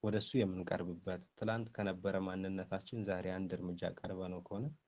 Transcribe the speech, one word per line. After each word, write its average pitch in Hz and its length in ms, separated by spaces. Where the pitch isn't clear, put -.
ወደ 107 140
እሱ - 180
የምንቀርብበት፣ 90 880
ትላንት 113 360
ከነበረ 95 520
ማንነታችን 95 800
ዛሬ 92 260
አንድ 92 220
እርምጃ 90 440
ቀርበነው 92 460
ከሆነ 101 240